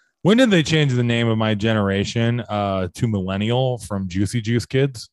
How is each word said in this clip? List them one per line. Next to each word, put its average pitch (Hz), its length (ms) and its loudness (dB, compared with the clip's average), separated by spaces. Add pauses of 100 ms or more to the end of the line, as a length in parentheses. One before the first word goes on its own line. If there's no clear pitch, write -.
(220)
when 196 140 4
did 254 140 4
they 170 140 4
change 151 300 2
the 123 100 2
name 117 240 2
of 113 100 2
my 110 160 2
generation, 107 960 0
uh, 98 460 -2
to - 120 -2
millennial 110 720 -2
from 98 300 -6
Juicy 101 320 -2
Juice 113 260 -2
Kids? 135 460 -2